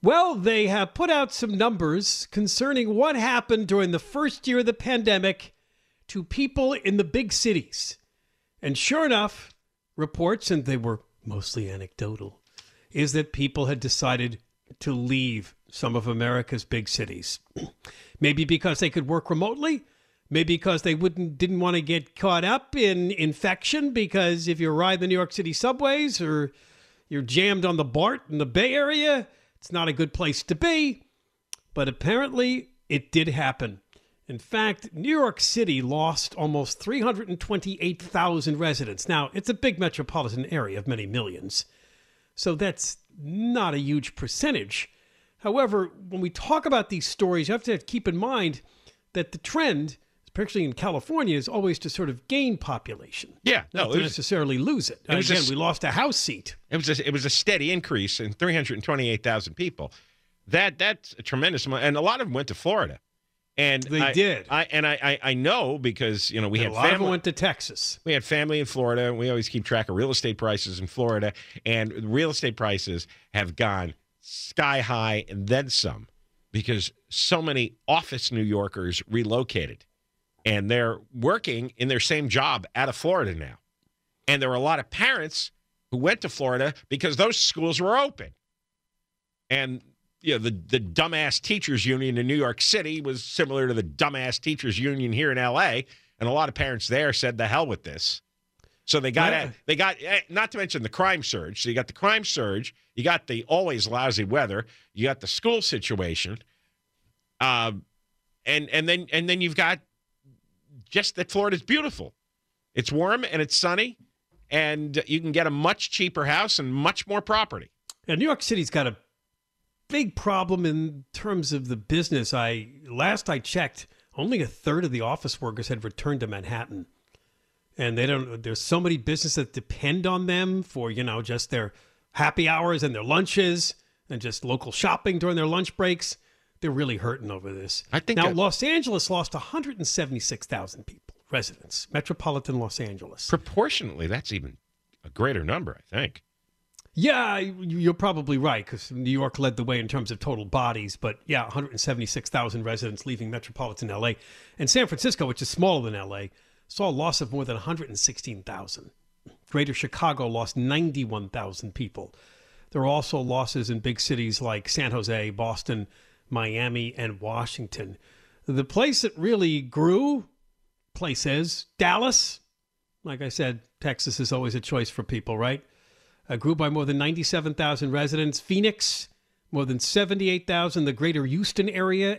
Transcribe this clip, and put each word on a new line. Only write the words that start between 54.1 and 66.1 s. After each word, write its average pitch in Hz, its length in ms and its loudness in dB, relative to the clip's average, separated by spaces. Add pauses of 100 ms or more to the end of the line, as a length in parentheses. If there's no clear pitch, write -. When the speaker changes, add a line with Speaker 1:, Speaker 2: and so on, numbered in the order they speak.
Speaker 1:
necessarily 143 460 0
lose 208 320 0
it. - 200 -16
Speaker 2:
it 151 60 2
was 180 140 2
Speaker 1:
Again, 180 120 4
Speaker 2:
a - 20 2
s-, 127 60 2
Speaker 1:
we 135 80 0
lost 165 260 0
a 151 80 0
House 240 240 2
seat. - 400 -4 (140)
Speaker 2:
it - 80 -2
was 151 100 -2 (100)
a, - 80 -2
it 143 60 0
was 139 140 0
a 143 40 0
steady 175 440 2
increase 120 480 0
in 107 100 -4
three 170 240 0
hundred 135 200 0
and 101 100 -8
twenty-eight 123 360 0
thousand 110 340 0
people. 175 360 -6 (560)
That, 160 300 2
that's 208 420 -2
a - 20 -12
tremendous 143 440 0
amount, 131 180 -2
and 147 140 4
a 147 40 2
lot 226 200 2
of 233 60 -4
them 135 60 -6
went 135 140 -2
to - 80 -6
Florida. 170 440 0 (560)
And 139 280 2
Speaker 1:
They 147 180 0
Speaker 2:
I, 135 120 4
Speaker 1:
did. 170 360 2
Speaker 2:
I, 151 220 2
and 151 160 2
I, 147 160 2
I, 139 180 2
I 131 140 0
know 147 420 2
because, 113 540 -2